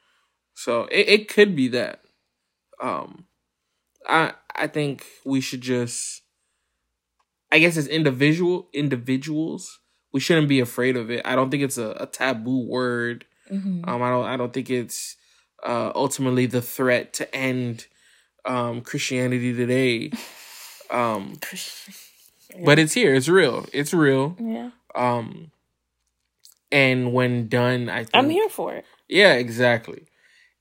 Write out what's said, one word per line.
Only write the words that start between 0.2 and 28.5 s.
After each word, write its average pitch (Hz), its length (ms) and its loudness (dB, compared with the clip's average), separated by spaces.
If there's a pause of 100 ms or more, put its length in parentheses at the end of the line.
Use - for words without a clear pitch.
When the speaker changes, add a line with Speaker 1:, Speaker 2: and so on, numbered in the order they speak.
Speaker 1:
So 117 320 -2
it, 180 240 2
it 208 200 4
could 208 260 4
be 131 140 2
that. 117 320 -4 (800)
Um, 113 440 -8 (840)
I, 160 260 4 (220)
I 151 120 -4
think 147 380 -4 (200)
we 135 160 0
should 131 200 -6
just, 123 600 -4 (1300)
I 156 80 6
guess 165 160 4
as 147 120 -2
individual, 160 840 0
individuals, 143 1040 -4 (340)
we 139 80 0
shouldn't 156 260 4
be 139 140 4
afraid 123 340 0
of 113 160 -6
it. 120 140 -6
I 127 100 -2
don't 131 140 2
think 143 140 0
it's 131 140 -2
a, 110 220 -4
a 131 60 -8
taboo 123 640 -2
word. 120 560 -2 (260)
Speaker 2:
Mm-hmm. 190 380 -4
Speaker 1:
Um, 123 120 -2
I 123 80 0
don't, 123 160 0
I 123 120 -4
don't 123 160 -4
think 127 160 -4
it's, - 480 -6 (460)
uh, 117 320 -2
ultimately 127 500 0
the 120 160 0
threat 123 520 0
to - 220 -8
end, 127 520 -4 (580)
um, 120 340 -4
Christianity 127 760 -2
today. 123 640 0
Speaker 2:
<laughs> - 40 -10 (720)
Speaker 1:
Um, 113 500 -2
Speaker 2:
Christ-, - 480 -14 (720)
Speaker 1:
but 147 140 8
Speaker 2:
yeah. 160 60 6
Speaker 1:
it's 156 100 -2
here. 180 220 4
It's 131 140 2
real. 165 440 4
It's 147 220 -2
real. 143 440 4
Speaker 2:
Yeah. 233 300 -8 (240)
Speaker 1:
Um, 120 560 -2 (1200)
and 127 420 2
when 123 340 0
done, 123 420 0
I 95 100 -4
think 113 140 -10
Speaker 2:
I'm 269 160 4
here 392 200 2
for - 260 -8